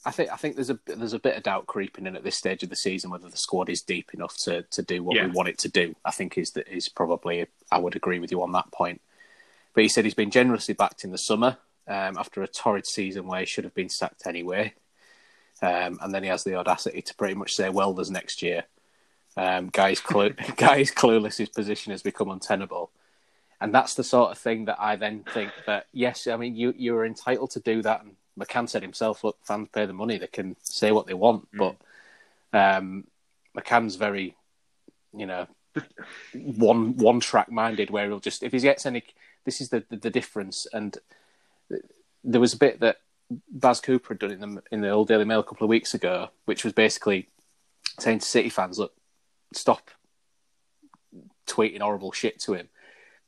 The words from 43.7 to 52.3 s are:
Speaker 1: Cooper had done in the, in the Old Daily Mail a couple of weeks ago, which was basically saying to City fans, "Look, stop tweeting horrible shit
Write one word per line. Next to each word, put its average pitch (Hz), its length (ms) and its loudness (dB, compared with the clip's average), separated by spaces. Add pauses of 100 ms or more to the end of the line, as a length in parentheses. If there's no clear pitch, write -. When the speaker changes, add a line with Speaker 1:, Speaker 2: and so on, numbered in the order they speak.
Speaker 1:
Cooper 123 340 0
had 95 60 -10
done 101 120 -2
in 95 80 -12
the, 101 220 -10 (100)
in 107 80 -2
the 101 100 0
Old 107 160 4
Daily 107 180 6
Mail 110 160 2
a 101 40 -2
couple - 200 -6
of 107 40 2
weeks 113 260 4
ago, 90 360 -2 (160)
which - 180 -2
was 110 80 -2
basically 104 560 2 (720)
saying 113 220 0
to - 60 -6
City 117 220 2
fans, 92 300 -4
"Look, 104 140 -4 (600)
stop - 380 0 (1600)
tweeting 107 340 0
horrible 101 320 -4
shit - 280 -4